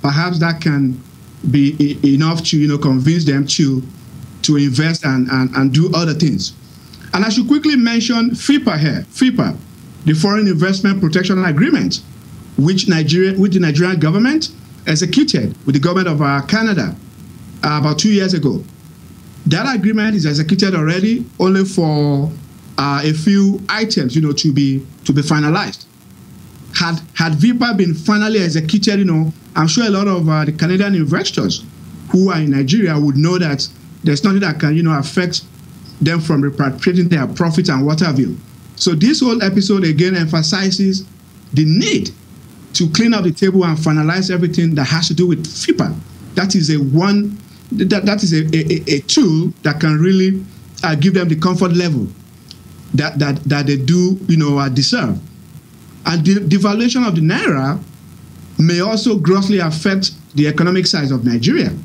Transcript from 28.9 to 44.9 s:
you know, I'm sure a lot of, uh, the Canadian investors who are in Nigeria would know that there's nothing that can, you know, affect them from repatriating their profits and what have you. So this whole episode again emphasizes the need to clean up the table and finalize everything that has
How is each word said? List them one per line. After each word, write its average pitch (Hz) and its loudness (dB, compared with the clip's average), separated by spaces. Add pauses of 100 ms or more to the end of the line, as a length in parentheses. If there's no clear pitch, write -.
you 202 2
know, 160 0 (240)
I'm 160 2
sure 233 0
a 214 0
lot 202 0
of, 175 0
uh, 151 0
the 151 -2
Canadian 185 0
investors 151 -2 (460)
who 185 4
are 165 -2
in 151 0
Nigeria 151 2
would 143 2
know 165 2
that 143 -2 (360)
there's 143 0
nothing 196 2
that 156 -4
can, 151 0
you 170 0
know, 160 0
affect - -4 (560)
them 170 0
from 156 0
repatriating 151 0
their 160 0
profits 170 -2
and 135 0
what 156 0
have 151 0
you. - -2 (400)
So 175 0
this 220 2
whole 233 0
episode 196 2
again 170 2
emphasizes 185 -2 (460)
the 151 2
need 247 0 (640)
to 165 0
clean 226 2
up 190 0
the 170 0
table 190 4
and 160 0
finalize 160 0
everything 170 0
that 143 0
has 165 0